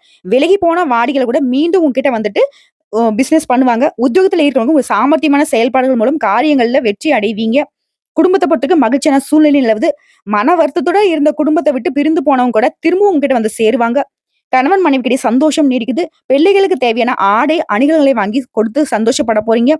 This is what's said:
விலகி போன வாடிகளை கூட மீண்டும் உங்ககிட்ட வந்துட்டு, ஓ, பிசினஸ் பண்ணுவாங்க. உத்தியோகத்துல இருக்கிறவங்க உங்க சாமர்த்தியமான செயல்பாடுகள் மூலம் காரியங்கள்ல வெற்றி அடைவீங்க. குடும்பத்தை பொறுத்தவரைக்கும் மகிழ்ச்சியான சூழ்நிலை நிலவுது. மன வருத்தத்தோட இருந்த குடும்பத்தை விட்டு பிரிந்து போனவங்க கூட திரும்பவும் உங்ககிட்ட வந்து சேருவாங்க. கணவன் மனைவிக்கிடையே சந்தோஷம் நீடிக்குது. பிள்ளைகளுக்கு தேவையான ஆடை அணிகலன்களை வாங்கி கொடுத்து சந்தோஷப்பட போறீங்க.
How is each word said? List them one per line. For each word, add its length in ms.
விலகி 360
போன 280
வாடிகளை 400
கூட 160
மீண்டும் 420
உங்ககிட்ட 360
வந்துட்டு, 220
ஓ, 220
பிசினஸ் 420
பண்ணுவாங்க. 360
உத்தியோகத்துல 440
இருக்கிறவங்க 300
உங்க 140
சாமர்த்தியமான 520
செயல்பாடுகள் 540
மூலம் 300
காரியங்கள்ல 560
வெற்றி 300
அடைவீங்க. 500
குடும்பத்தை 360
பொறுத்தவரைக்கும் 360
மகிழ்ச்சியான 360
சூழ்நிலை 400
நிலவுது. 280
மன 320
வருத்தத்தோட 400
இருந்த 360
குடும்பத்தை 420
விட்டு 180
பிரிந்து 340
போனவங்க 240
கூட 300
திரும்பவும் 340
உங்ககிட்ட 200
வந்து 240
சேருவாங்க. 440
கணவன் 360
மனைவிக்கிடையே 300
சந்தோஷம் 540
நீடிக்குது. 360
பிள்ளைகளுக்கு 500
தேவையான 380
ஆடை 480
அணிகலன்களை 400
வாங்கி 380
கொடுத்து 340
சந்தோஷப்பட 600
போறீங்க. 320